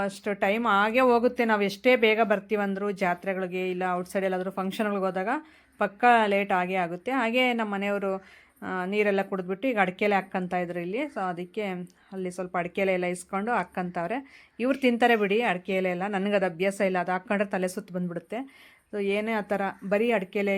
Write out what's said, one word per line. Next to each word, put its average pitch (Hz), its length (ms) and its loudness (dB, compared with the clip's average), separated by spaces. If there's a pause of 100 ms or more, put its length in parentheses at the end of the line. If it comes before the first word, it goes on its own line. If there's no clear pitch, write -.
ಅಷ್ಟು 202 300 -4
ಟೈಮ್ 208 320 0
ಆಗೇ 214 340 4
ಹೋಗುತ್ತೆ. 240 460 4
ನಾವು 214 160 2
ಎಷ್ಟೇ 202 340 4
ಬೇಗ 220 280 4
ಬರ್ತೀವಂದ್ರೂ 202 680 0
ಜಾತ್ರೆಗಳಿಗೆ 185 800 -2
ಇಲ್ಲ 180 120 -4 (100)
ಔಟ್ಸೈಡ್ 185 320 -2
ಎಲ್ಲಾದ್ರೂ 185 260 -2
ಫಂಕ್ಷನ್‌ಗಳಿಗೆ 190 540 -2
ಹೋದಾಗ 190 240 -2 (500)
ಪಕ್ಕಾ 220 460 4
ಲೇಟ್ 202 260 0
ಆಗೇ 180 240 0
ಆಗುತ್ತೆ. 175 360 -4
ಹಾಗೆ 247 420 2
ನಮ್ಮ 214 200 -2
ಮನೆಯವರು, 196 400 -2 (480)
ಆ, 185 240 -4
ನೀರೆಲ್ಲ 202 360 2
ಕುಡಿದ್ಬಿಟ್ಟು 190 460 -4
ಈಗ 226 120 2
ಅಡಿಕೆ 185 260 0
ಎಲೆ 208 100 4
ಹಾಕ್ಕಂತ 185 380 -2
ಇದ್ರು 175 260 -2
ಇಲ್ಲಿ. 185 240 -4
So 277 160 -8
ಅದಕ್ಕೆ 180 460 -6 (460)
ಅಲ್ಲಿ 185 200 -6
ಸ್ವಲ್ಪ 180 260 -6
ಅಡಿಕೆ 175 240 -2
ಎಲೆ 190 120 4
ಎಲ್ಲ 180 120 0
ಇಸ್ಕೊಂಡು 190 460 -4
ಹಾಕ್ಕಂತವ್ರೆ. 180 640 -4 (420)
ಇವ್ರು 262 200 0
ತಿಂತಾರೆ 240 360 4
ಬಿಡಿ 208 260 2
ಅಡಿಕೆ 190 320 -2
ಎಲೆ 185 160 0
ಎಲ್ಲ, 180 180 -4
ನನಗದು 202 380 0
ಅಭ್ಯಾಸ 185 360 -2
ಇಲ್ಲ, 185 180 2
ಅದು 175 120 -2
ಹಾಕ್ಕೊಂಡ್ರೆ 202 380 -2
ತಲೆ 185 180 -2
ಸುತ್ತು 185 260 -8
ಬಂದ್ಬಿಡುತ್ತೆ. 180 460 -6 (480)
So 214 180 -6
ಏನೇ 208 280 0
ಆ 214 80 0
ಥರ 196 200 -4 (280)
ಬರೀ 220 220 2
ಅಡಿಕೆ 202 280 -2
ಎಲೆ 202 180 0